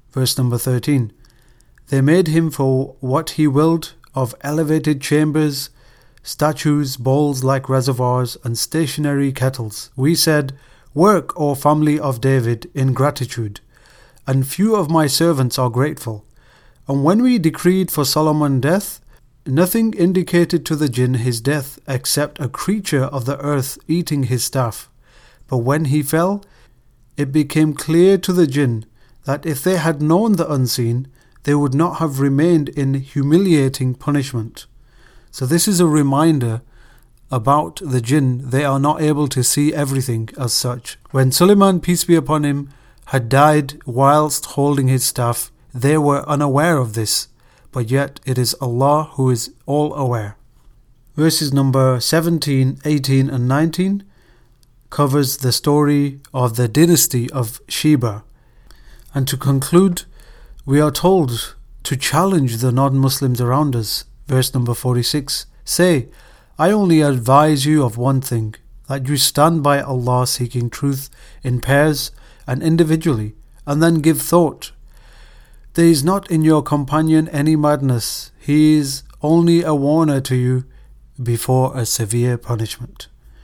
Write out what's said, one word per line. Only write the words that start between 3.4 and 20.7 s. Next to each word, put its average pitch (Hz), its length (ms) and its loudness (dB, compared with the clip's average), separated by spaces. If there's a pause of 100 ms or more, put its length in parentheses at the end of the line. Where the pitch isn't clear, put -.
willed 156 460 0 (200)
of 127 280 -4
elevated 151 580 -2
chambers, 147 680 0 (540)
statues, 147 720 -2
bowls 135 440 0
like 131 280 -2
reservoirs, 127 760 -2
and 117 140 -6
stationary 143 720 -2
kettles. 131 640 -6
We 139 180 2
said, 147 400 0 (400)
"Work, 180 420 2
O 147 200 -2
family 151 440 2
of 131 220 -4
David, 120 540 0
in 131 180 0
gratitude, 127 680 -4 (680)
and 135 180 0
few 208 300 0
of 165 160 0
my 160 160 4
servants 135 500 0
are 127 140 0
grateful." 123 540 -4 (640)
And 139 160 -2
when 208 200 2
we 247 160 2
decreed 180 500 0
for 143 160 -2
Solomon 151 540 0
death, 160 420 -2 (460)
nothing 185 460 0
indicated 175 720 0
to 160 100 -4